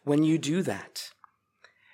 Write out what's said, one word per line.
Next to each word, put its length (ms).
when 220
you 120
do 260
that. 480